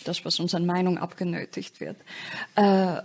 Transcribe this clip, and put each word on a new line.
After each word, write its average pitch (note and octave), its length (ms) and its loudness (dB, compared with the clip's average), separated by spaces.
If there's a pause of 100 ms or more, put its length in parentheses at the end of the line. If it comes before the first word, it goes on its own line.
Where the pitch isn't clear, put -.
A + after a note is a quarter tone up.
Das, F3 200 -4
was - 160 -2
uns G#3 140 -2
an E3+ 120 2
Meinung F3+ 320 2
abgenötigt - 840 -6
wird. - 160 -10 (580)
Äh, G#3 80 6 (420)